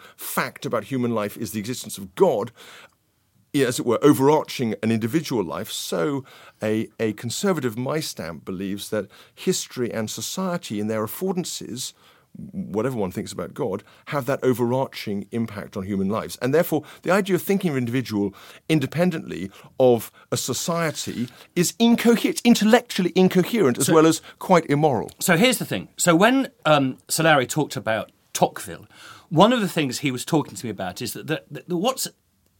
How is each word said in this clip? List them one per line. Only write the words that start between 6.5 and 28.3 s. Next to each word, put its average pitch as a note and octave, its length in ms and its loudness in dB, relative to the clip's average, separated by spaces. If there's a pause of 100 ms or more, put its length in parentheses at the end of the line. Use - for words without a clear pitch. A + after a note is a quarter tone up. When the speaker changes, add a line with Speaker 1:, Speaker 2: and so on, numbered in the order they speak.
Speaker 1:
a, A2 260 -2 (100)
a A2 160 -2
conservative, B2 640 -4
my C#3 220 -4
stamp, E2 440 -10
believes G2 460 -8
that G#2 180 -4 (260)
history - 560 -4
and A2 200 -6
society F3 680 -6
in G#2 100 -4
their A2 180 -2
affordances, E3+ 880 -8 (580)
whatever A2 440 -4
one G2 140 -2
thinks F#2+ 220 -8
about E2+ 220 -10
God, G#2 280 -6 (240)
have C#3+ 200 -6
that C3+ 180 -2
overarching A#2+ 880 -2
impact G#2+ 440 -6
on G2 60 -6
human F#2+ 260 -2
lives. F#2 320 -4
And C3+ 140 0
therefore, D#3+ 300 0 (180)
the D3+ 80 -2
idea G3 240 2
of E3 80 0
thinking F#3 300 0
of C3+ 40 -2
individual A2 560 -2 (360)
independently C#3+ 800 0 (300)
of A#2+ 320 4 (180)
a A#2+ 60 -2
society C#3 880 -4 (300)
is E3+ 240 0
incoherent, A#3 640 4
intellectually A3 720 4
incoherent, F#3 640 4
as - 80 0
Speaker 2:
So F3 80 4
Speaker 1:
well D#3+ 120 8
as D#3+ 160 2 (160)
quite F3 320 2
immoral. C#3+ 480 2
Speaker 2:
So F3 180 2
here's A#3 220 4
the D3+ 80 -6
thing. G2+ 300 -6
So F3 180 4
when, A#3+ 360 4 (140)
um, C#3 340 4 (100)
Sir - 160 -2
Larry C#3+ 240 4
talked - 260 -2
about A2 380 -4 (200)